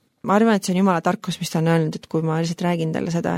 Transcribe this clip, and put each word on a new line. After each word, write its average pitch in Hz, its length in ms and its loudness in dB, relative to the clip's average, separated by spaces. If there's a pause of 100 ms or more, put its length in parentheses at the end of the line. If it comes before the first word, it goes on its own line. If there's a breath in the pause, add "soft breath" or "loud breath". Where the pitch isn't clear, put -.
(240)
Ma 190 140 2
arvan, 226 180 4
et 196 80 0
see - 80 -2
on 180 80 2
Jumala 185 240 2
tarkus, - 380 -2
mis 165 100 -6
ta 170 80 0
on 160 80 2
öelnud, 165 320 2
et - 80 -20
kui 160 160 -2
ma 160 160 -2
lihtsalt 165 240 -4
räägin 165 320 0
talle - 160 -4
seda, 170 260 -2